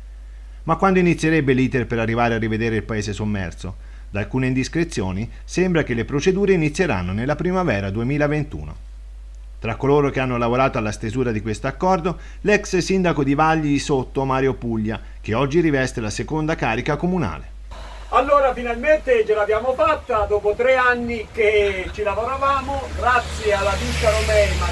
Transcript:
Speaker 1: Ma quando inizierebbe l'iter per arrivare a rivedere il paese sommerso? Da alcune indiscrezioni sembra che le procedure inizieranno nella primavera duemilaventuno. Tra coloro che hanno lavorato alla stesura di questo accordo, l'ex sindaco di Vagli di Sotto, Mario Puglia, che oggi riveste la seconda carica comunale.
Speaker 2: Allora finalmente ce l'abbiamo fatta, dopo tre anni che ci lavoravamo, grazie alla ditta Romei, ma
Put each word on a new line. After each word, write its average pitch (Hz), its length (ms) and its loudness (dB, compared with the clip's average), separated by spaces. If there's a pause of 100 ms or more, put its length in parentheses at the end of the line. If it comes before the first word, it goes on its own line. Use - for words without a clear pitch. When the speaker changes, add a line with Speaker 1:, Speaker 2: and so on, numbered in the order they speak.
(640)
Speaker 1:
Ma 160 120 0
quando 190 220 4
inizierebbe 160 560 4
l'iter 123 320 2
per 117 120 -2
arrivare 117 360 2
a 110 40 0
rivedere 110 380 0
il 101 60 0
paese 107 320 -4
sommerso? 95 640 -6 (340)
Da 104 100 -4
alcune 127 280 -2
indiscrezioni 123 840 -2 (140)
sembra 175 380 0
che 127 120 -4
le 117 100 -2
procedure 190 480 2
inizieranno 151 600 0
nella 127 220 -2
primavera 160 520 0
duemilaventuno. 143 1000 -2 (720)
Tra 110 160 -4
coloro 139 320 4
che 135 120 -2
hanno 127 180 0
lavorato 123 400 2
alla 107 120 0
stesura 117 420 -2
di 107 100 -2
questo 110 240 -4
accordo, 175 520 0 (240)
l'ex 202 360 2
sindaco 170 440 2
di 139 120 2
Vagli 156 340 2
di 143 100 4
Sotto, 135 460 -2
Mario 131 300 2
Puglia, 113 440 -4 (220)
che 101 140 -4
oggi 139 260 2
riveste 135 400 2
la 107 80 -2
seconda 156 460 -2
carica 123 420 -2
comunale. 143 600 -4 (500)
Speaker 2:
Allora 269 460 4
finalmente 247 720 2
ce 214 80 2
l'abbiamo 214 400 2
fatta, 254 500 2
dopo 202 320 0
tre 254 200 4
anni 240 540 0
che 202 640 2
ci 208 100 -6
lavoravamo, 269 960 -2
grazie 240 560 0
alla 196 260 2
ditta 233 320 0
Romei, 214 380 4 (100)
ma 226 140 0